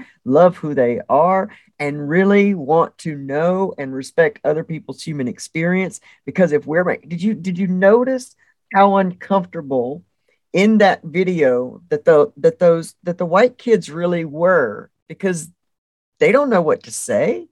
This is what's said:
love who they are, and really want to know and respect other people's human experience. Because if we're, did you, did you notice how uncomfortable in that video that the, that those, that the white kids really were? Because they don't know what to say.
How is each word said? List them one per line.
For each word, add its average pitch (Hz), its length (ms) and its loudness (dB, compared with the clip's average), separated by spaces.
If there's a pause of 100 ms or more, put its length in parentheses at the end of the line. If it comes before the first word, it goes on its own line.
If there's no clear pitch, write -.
(260)
love 170 320 4
who 151 160 -8
they 120 340 0
are, 185 420 0 (300)
and 147 300 -8
really 202 440 2
want 165 460 0
to 156 160 -8
know 160 640 -4
and 131 180 -10
respect 151 480 -2
other 156 220 -2
people's - 360 -12
human 143 280 -6
experience. 175 720 -4 (240)
Because 165 260 0
if 147 160 -2
we're, 165 160 0 (240)
did 170 160 -8
you, 220 100 0
did 180 240 -6
you 190 100 -2
notice 233 680 0 (380)
how 196 240 4
uncomfortable 170 1040 -4 (480)
in 208 280 4
that 190 220 4
video 147 840 -2
that 147 160 -4
the, 147 340 4
that 165 220 0
those, 170 440 2
that 175 140 -6
the 180 80 -4
white 202 320 2
kids 208 320 0
really 170 360 -4
were? 147 640 0 (180)
Because 170 400 -6 (720)
they 170 140 4
don't 285 160 2
know 190 120 2
what 151 220 -2
to 120 80 -20
say. 180 600 -4